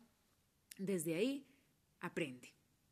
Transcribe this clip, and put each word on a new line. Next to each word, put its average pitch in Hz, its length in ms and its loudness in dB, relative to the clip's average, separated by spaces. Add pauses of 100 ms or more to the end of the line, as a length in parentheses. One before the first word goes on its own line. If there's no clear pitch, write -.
(800)
desde 175 360 2
ahí 262 320 2 (540)
aprende. 151 540 -4 (360)